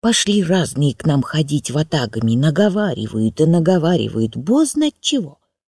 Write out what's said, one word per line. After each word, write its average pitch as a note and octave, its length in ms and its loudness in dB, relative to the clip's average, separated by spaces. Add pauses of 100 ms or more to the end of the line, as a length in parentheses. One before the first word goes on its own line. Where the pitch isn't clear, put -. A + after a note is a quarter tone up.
Пошли G#3 420 0
разные D3 520 0
к - 100 -10
нам C#3+ 160 2
ходить D3 500 -2
ватагами, A#2+ 640 -2
наговаривают D3 1040 0
и D#3 60 4
наговаривают, D#3+ 880 2
бо A3 300 0
знать D4+ 340 -2
чего. F3+ 400 -6 (280)